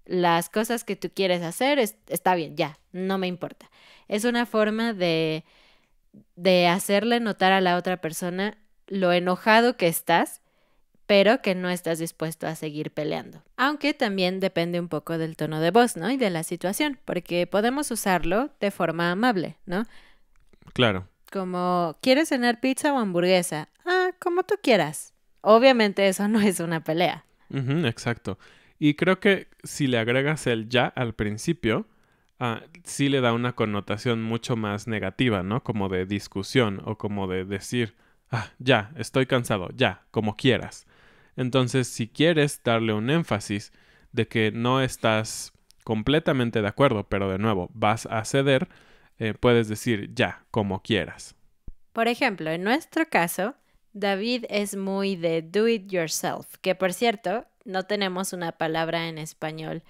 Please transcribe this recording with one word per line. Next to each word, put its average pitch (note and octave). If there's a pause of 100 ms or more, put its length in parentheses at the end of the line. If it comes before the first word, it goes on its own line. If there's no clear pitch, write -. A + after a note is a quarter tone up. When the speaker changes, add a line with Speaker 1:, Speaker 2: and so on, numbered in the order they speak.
Speaker 1:
Las E3+
cosas A3+
que G3
tú F3
quieres F3+
hacer, C4
es-, G#3+ (100)
está F#3
bien, D3
ya, D#3 (140)
no F#3+
me F#3
importa". - (380)
Es G#3+
una A#3+
forma A3
de, D#3+ (920)
de F3+
hacerle G3+
notar F#3+
a F#3+
la F3
otra F3+
persona F3+ (300)
lo F#3+
enojado G#3+
que F3+
estás, E3+ (640)
pero G3+
que F#3+
no F3+
estás E3
dispuesto D#3+
a D#3+
seguir D3+
peleando. D#3+ (140)
Aunque C#4+
también F#3+
depende F3
un F3
poco E3
del D#3+
tono D#3
de E3+
voz, A#3
¿no? E3+
Y C#4
de A3+
la E3
situación, G#3
porque F3
podemos B3
usarlo G3 (100)
de G3+
forma E3+
amable, F#3 (100)
¿no? F#3+ (880)
Speaker 2:
Claro. G2+ (240)
Speaker 1:
Como, F3+
"¿quieres C4+
cenar A#3+
pizza C4+
o C4+
hamburguesa?". F3+ (160)
"Ah, F#4
como F4+
tú G4+
quieras". E3+ (280)
Obviamente A3
eso G3
no G#3+
es G3
una E3
pelea. D#3+ (240)
Speaker 2:
Ujú, C#3
exacto. A#2 (420)
Y D3
creo F3
que G3 (160)
si -
le B2
agregas C3+
el A2+
"ya" B2
al A#2+
principio, A2 (520)
ah, A#2 (220)
sí -
le C3+
da A#2+
una A#2+
connotación G#2+
mucho A2+
más G#2
negativa, G#2
¿no? G#2
Como G#2
de F#2
discusión G2+
o G#2+
como G2+
de F#2
decir, G#2 (340)
"Ah, A2+ (100)
ya, B2
estoy B2+
cansado, A#2+
ya, A#2
como G#2+
quieras". - (500)
Entonces, B2+
si A2+
quieres D3
darle A2+
un G#2+
énfasis A2 (400)
de A2+
que A2
no B2
estás A2 (300)
completamente A#2+
de G2+
acuerdo, A2+
pero G2
de F#2+
nuevo, G2+
vas A2
a A2
ceder, C#3 (520)
eh, A2
puedes A#2
decir, G#2+
"Ya, G#2
como G2+
quieras". - (580)
Speaker 1:
Por A3+
ejemplo, G#3+
en E3+
nuestro D#4
caso, F3+ (380)
David G#3
es G3+
muy G3
de E3
do F#3+
it G#3+
yourself, E3+
que F#3
por F#3
cierto, G#3+ (200)
no F#3
tenemos F#3+
una E3+
palabra E3
en D#3+
español D#3